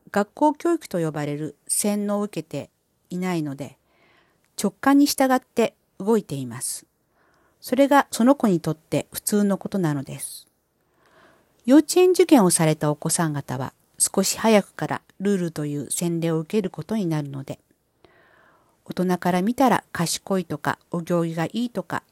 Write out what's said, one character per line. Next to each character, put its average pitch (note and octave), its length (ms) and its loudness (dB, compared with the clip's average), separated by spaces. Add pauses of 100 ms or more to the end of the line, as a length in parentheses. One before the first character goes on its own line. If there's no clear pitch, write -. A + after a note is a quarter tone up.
(120)
学 G3+ 220 -2
校 D4+ 220 2
教 E4+ 180 -2
育 E4 160 -6
と - 80 -6
呼 D#3+ 140 -2
ば D3 160 -6
れ D3 100 -6
る D3+ 180 -10 (120)
洗 G#3 400 -2
脳 G3+ 140 -2
を - 20 -2
受 G#3 180 -8
け - 60 -12
て - 240 -10 (380)
い F3 100 -8
な F3+ 160 -2
い D#3+ 80 -2
の C#3 120 -6
で、 C3+ 220 -14 (840)
直 G3 100 -2
感 C#4 260 2
に C#4+ 80 6
従 C4 280 2
っ B3+ 80 2
て - 340 -2 (240)
動 G#3 160 2
い G#3 80 0
て - 120 -10
い C3+ 100 -6
ま A#2+ 160 -10
す。 - 240 -10 (760)
そ - 160 -4
れ C4+ 140 4
が C#4 220 4
そ - 120 -2
の C4 120 6
子 A#3+ 120 0
に F3 140 2
と D#3+ 100 -4
っ D#3 40 -4
て - 360 -6
普 - 100 -12
通 G#3 220 0
の G3 140 0
こ - 100 -10
と G#3 100 -6
な D#3+ 160 0
の C#3 100 -4
で C#3 160 -12
す。 - 280 -16 (1160)
幼 C4 120 8
稚 D#4 200 4
園 F#4 140 6
受 F4+ 140 4
験 C4 200 6
を F3 60 4
さ E3 140 2
れ D#3 120 2
た D3+ 140 0
お D3 40 0
子 - 140 -6
さ E3 180 0
ん D3+ 60 -2
方 C#3 240 -6
は、 B2+ 160 -8 (240)
少 - 260 0
し - 140 -2
早 A3 260 4
く - 100 -14
か D#3 140 -6
ら C3+ 140 -6 (180)
ル G3+ 160 0
ー - 20 -2
ル F3 140 -2
と D#3 140 -6
い D3 120 -4
う C#3+ 140 -8
洗 E3+ 300 -2
礼 E3 100 0
を D#3+ 80 0
受 E3 180 -4
け A3 40 0
る F#3 80 -4
こ - 160 -12
と A3 100 -6
に G#3+ 100 -2
な D#3 160 -2
る C#3+ 60 -6
の C#3 160 -10
で、 - 160 -12 (1300)
大 - 80 -12 (120)
人 F3+ 120 0
か F3 140 -2
ら F3+ 100 0
見 G#3+ 140 -2
た C4+ 120 4
ら G#3 240 2
賢 - 480 -4
い F3+ 60 -6
と D3+ 120 -8
か、 - 220 -4 (120)
お F3 100 -4
行 E3+ 240 -2
儀 E3 100 -6
が E3 100 -2
い A3+ 200 -6
い A#3+ 40 -6
と - 140 -8
か - 280 -8